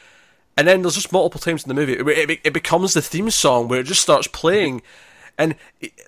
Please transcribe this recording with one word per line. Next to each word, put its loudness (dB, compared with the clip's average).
And 2
then 4
there's -2
just -8
multiple 2
times -4
in -16
the -4
movie -2
where 2
it, 0
it, -4
it 0
becomes 0
the 2
theme -4
song 2
where 0
it -4
just 0
starts 2
playing. 0
And 0
it, -14